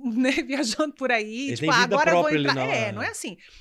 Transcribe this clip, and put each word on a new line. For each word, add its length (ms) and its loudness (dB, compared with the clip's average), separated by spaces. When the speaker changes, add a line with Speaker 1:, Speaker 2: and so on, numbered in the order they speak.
Speaker 1:
né, 280 2
viajando 640 -2
por 180 -2
aí, 360 -2
Speaker 2:
Ele 80 -4
Speaker 1:
tipo, 40 -10
Speaker 2:
tem 100 2
Speaker 1:
"Ah, 120 6
Speaker 2:
vida 140 2
Speaker 1:
agora 160 2
eu 20 4
vou 100 6
Speaker 2:
própria 160 2
ali 80 2
Speaker 1:
entrar." 180 0
Speaker 2:
na 80 -2
Speaker 1:
É, 100 0
Speaker 2:
hora. 80 -4
Speaker 1:
não 100 -8
é 80 -4
assim. 260 -10